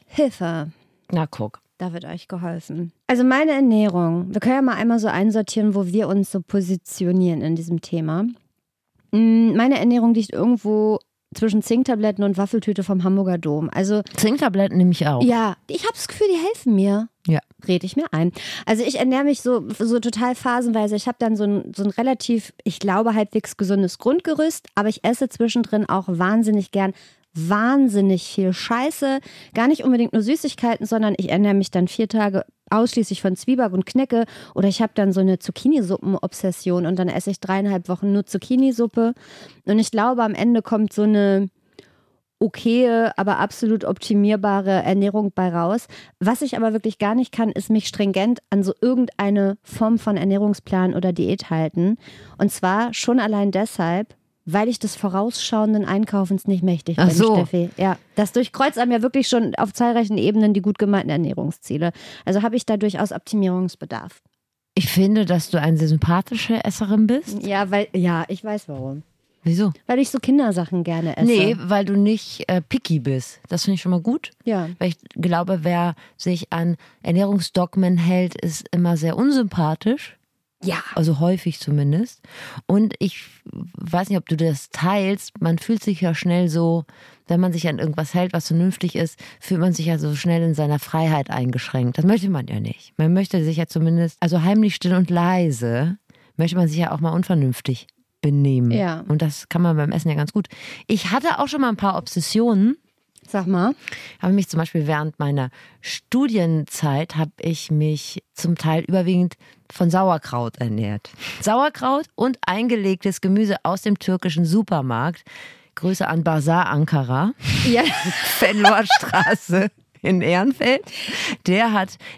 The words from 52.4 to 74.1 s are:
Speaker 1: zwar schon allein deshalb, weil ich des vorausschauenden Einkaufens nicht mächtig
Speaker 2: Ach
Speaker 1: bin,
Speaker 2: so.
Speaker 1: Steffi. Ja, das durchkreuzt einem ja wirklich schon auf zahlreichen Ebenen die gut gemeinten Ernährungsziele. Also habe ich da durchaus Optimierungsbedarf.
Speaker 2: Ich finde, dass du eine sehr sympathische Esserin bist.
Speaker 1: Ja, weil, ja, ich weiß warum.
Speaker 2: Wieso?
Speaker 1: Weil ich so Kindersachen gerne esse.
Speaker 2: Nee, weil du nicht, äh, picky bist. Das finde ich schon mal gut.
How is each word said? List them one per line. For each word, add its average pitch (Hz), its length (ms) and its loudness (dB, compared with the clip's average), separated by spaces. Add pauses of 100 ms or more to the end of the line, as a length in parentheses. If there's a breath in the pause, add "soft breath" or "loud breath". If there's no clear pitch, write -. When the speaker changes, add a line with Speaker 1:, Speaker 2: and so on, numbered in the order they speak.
Speaker 1:
zwar 214 420 -2
schon 247 260 0
allein 208 320 0
deshalb, 190 640 -2 (360)
weil 208 160 0
ich 240 120 -2
des - 160 -6
vorausschauenden 214 880 -2
Einkaufens 196 640 0
nicht 190 160 0
mächtig 170 340 0
Speaker 2:
Ach 180 100 4
Speaker 1:
bin, 165 80 4
Speaker 2:
so. 214 200 6
Speaker 1:
Steffi. 175 420 0
Ja, 185 200 0 (180)
das 208 160 0
durchkreuzt 269 480 0
einem 247 140 2
ja 233 100 2
wirklich 262 240 0
schon 233 280 2
auf 196 180 -2
zahlreichen 233 440 0
Ebenen 208 380 4
die 196 60 2
gut 202 180 0
gemeinten 202 320 2
Ernährungsziele. 160 800 -2 (340 loud breath)
Also 196 160 0
habe 226 140 -2
ich 254 100 -4
da 214 120 0
durchaus 202 340 -2
Optimierungsbedarf. 185 1080 -4 (520)
Speaker 2:
Ich - 160 -2
finde, 202 360 2
dass 175 260 0
du 170 80 0
eine 156 180 2
sehr 156 120 2
sympathische 180 720 0
Esserin 214 420 2
bist. 226 400 -2
Speaker 1:
Ja, 196 240 -2
weil, 202 240 0
ja, 175 340 0
ich 185 160 -8
weiß 214 260 -8
warum. 135 340 -10 (400)
Speaker 2:
Wieso? 175 280 2 (140)
Speaker 1:
Weil 247 140 0
ich 269 100 2
so - 80 -4
Kindersachen 202 640 0
gerne 165 320 -2
esse. 226 120 2
Speaker 2:
Nee, 220 300 4
weil 190 280 0
du 196 100 0
nicht, 202 540 0
äh, 180 120 2
picky - 380 -2
bist. 131 400 -4 (100)
Das 175 160 -4
finde 196 100 2
ich 170 60 -4
schon 185 100 -2
mal 180 100 2
gut. 233 300 -4 (140)